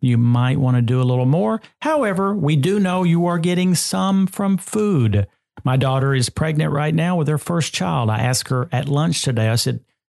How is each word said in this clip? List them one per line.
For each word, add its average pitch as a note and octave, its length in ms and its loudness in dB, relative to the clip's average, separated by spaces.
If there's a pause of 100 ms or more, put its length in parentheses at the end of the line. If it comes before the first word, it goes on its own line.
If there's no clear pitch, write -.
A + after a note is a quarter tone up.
You B2 180 2
might A#2+ 400 2
want B2+ 180 2
to A#2+ 60 2
do B2+ 180 2
a B2+ 40 2
little B2+ 200 2
more. G3+ 360 0 (220)
However, G#3 520 0
we D#3 220 0
do F#3+ 240 2
know F#3 240 0
you E3+ 220 2
are F3 120 0
getting F3+ 380 2
some F#3+ 500 0
from G3 320 -2
food. B2 680 0 (360)
My C3 120 0
daughter C3+ 400 0
is B2 140 -2
pregnant D#3 420 -2
right D3+ 220 -2
now E3 200 0
with D#3 140 0
her D3+ 100 0
first E3+ 340 -2
child. D3 380 -2
I A2 80 -2
asked B2+ 300 -2
her B2+ 240 -2
at C#3 160 -4
lunch D3+ 340 -2
today, A2+ 260 0
I A2+ 60 2
said, A#2 300 -4 (240)